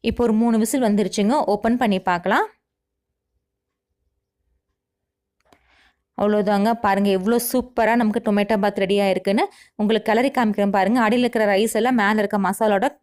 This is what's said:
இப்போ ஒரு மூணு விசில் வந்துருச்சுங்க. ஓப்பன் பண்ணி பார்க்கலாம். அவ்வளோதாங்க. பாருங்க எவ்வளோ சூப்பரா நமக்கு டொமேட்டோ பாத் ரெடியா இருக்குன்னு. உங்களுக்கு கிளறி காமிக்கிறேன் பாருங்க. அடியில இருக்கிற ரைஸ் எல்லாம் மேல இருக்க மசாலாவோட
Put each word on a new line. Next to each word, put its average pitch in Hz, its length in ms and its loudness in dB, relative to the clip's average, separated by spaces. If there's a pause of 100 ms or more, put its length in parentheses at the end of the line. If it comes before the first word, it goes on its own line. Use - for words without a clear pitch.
(100)
இப்போ 240 160 -4
ஒரு 220 160 2
மூணு 233 200 2
விசில் 254 260 0
வந்துருச்சுங்க. 208 460 0 (200)
ஓப்பன் 233 280 -2
பண்ணி 202 160 0 (120)
பார்க்கலாம். 196 360 0 (3750)
அவ்வளோதாங்க. 208 480 0 (160)
பாருங்க 202 340 0
எவ்வளோ 220 180 0 (140)
சூப்பரா 233 420 0 (100)
நமக்கு 214 260 0
டொமேட்டோ 208 340 0
பாத் 202 220 -2
ரெடியா 202 200 0 (100)
இருக்குன்னு. 196 300 -2 (360)
உங்களுக்கு 214 320 0
கிளறி 233 260 2
காமிக்கிறேன் 202 400 0
பாருங்க. 208 200 2 (100)
அடியில 247 180 2
இருக்கிற 233 260 0
ரைஸ் 220 300 0
எல்லாம் 247 220 2
மேல 214 180 2
இருக்க 202 160 -2 (100)
மசாலாவோட 208 400 0 (140)